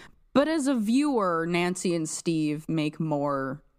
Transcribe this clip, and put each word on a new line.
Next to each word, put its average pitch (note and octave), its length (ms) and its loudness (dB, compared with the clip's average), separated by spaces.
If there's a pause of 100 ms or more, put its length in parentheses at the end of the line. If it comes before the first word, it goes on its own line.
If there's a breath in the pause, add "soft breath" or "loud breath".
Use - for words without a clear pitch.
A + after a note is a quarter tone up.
(340 loud breath)
But C#4+ 140 4
as D#4 180 0
a C#4 80 2
viewer, A3 720 2
Nancy F3 480 0
and D#3+ 140 -2
Steve D#3 600 -2
make D3+ 300 -2
more C#3+ 640 -2 (160)